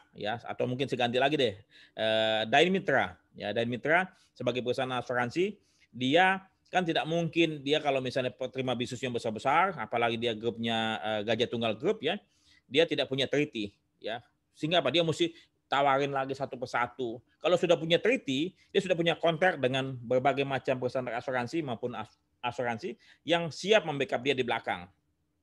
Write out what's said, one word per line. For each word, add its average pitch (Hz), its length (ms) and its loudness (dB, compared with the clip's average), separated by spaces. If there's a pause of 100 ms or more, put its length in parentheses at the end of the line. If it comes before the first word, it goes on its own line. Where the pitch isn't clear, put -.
(140)
ya, 107 240 -6
atau 123 320 -4
mungkin 127 160 -2
saya 120 240 0
ganti 120 80 0
lagi 139 160 2
deh, 120 220 2 (420)
eh, 110 480 2
Dain 143 240 6
Mitra. 127 480 0 (160)
Ya, 101 220 -4
Dain 117 100 0
Mitra 143 400 0 (320)
sebagai 123 240 -2
perusahaan 127 320 -2
asuransi, 123 640 -2 (320)
dia 175 540 2 (260)
kan 180 160 0
tidak 151 240 0
mungkin, 165 560 0
dia 147 160 2
kalau 139 220 0
misalnya 127 320 -2 (160)
terima 127 260 -2
bisnis 120 240 -6
yang 123 140 -4
besar-besar, 135 640 0
apalagi 117 380 0
dia 117 180 -2
grupnya, 113 640 -2
eh, 107 240 -2
Gajah 113 240 0
Tunggal 113 240 -2
Group, 165 320 -4
ya, 185 160 -4 (480)
dia 147 160 4
tidak 139 240 -2
punya 135 160 0
treaty, 139 480 0 (240)
ya. 113 240 -8 (320)
Sehingga 160 300 0
apa? 127 80 0
Dia 170 100 4
mesti 165 300 0 (400)
tawarin 139 400 4
lagi 135 240 -4
satu 127 240 -8
persatu. 123 640 -4 (160)
Kalau 170 160 2
sudah 170 240 4
punya 165 200 2
treaty, 165 520 0 (200)
dia - 120 4
sudah 180 160 0
punya 165 160 4
kontrak 165 480 2
dengan 135 320 0
berbagai 131 480 2
macam 135 360 -2
perusahaan 127 280 -4
asuransi 123 560 -4
maupun 123 320 -6
as-, - 240 -12 (240)
asuransi 120 560 -4 (240)
yang 170 240 0
siap 190 400 2
membackup 139 360 -2
dia 139 120 0
di 127 80 0
belakang. 113 440 -4 (560)